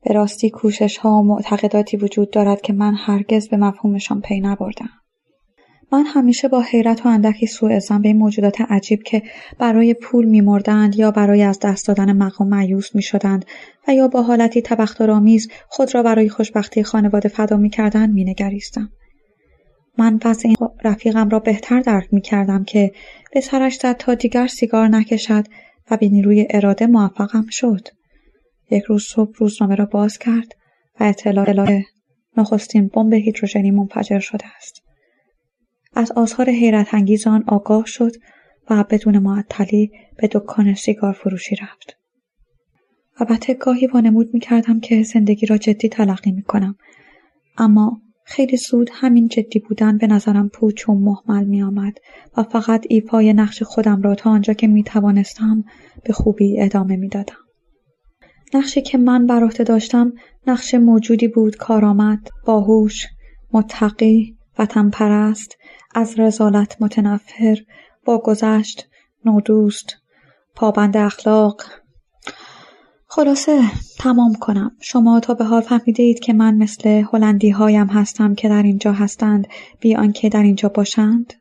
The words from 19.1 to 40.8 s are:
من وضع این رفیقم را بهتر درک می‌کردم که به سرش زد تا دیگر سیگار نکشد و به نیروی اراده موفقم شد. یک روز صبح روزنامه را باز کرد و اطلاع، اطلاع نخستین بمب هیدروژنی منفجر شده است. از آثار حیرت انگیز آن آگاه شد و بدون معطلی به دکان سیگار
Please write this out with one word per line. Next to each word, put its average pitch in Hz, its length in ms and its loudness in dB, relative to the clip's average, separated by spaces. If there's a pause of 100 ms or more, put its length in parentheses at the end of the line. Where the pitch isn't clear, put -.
من 220 280 2
وضع 226 220 -2
این 220 100 4 (260)
رفیقم 220 460 0
را 220 100 0
بهتر 220 400 -2
درک 214 340 -2
می‌کردم 196 500 -2
که 202 280 0 (420)
به 277 80 0
سرش 262 360 -2
زد 247 200 -2
تا 247 160 -2
دیگر 247 340 -2
سیگار 220 400 0
نکشد 220 580 0 (460)
و 220 60 -2
به 214 120 2
نیروی 202 400 4
اراده 202 380 0
موفقم 214 600 0
شد. 220 380 -4 (840)
یک 202 120 -2
روز 208 200 -2
صبح 214 340 -2
روزنامه 208 380 -2
را 202 100 -2
باز 208 320 -4
کرد 233 360 -4 (460)
و 220 40 0
اطلاع، 202 460 0
اطلاع 196 320 0 (560)
نخستین 214 500 0
بمب 220 260 0
هیدروژنی 208 580 -2
منفجر 202 480 -2
شده - 260 -10 (120)
است. - 240 -20 (1120)
از 233 180 -4
آثار 240 380 -2
حیرت 226 440 2
انگیز 208 340 2
آن 214 200 2
آگاه 214 380 0
شد 233 260 -4 (580)
و 208 200 2
بدون 208 300 2
معطلی 202 720 -2 (260)
به 214 140 -2
دکان 208 420 0
سیگار 202 400 -4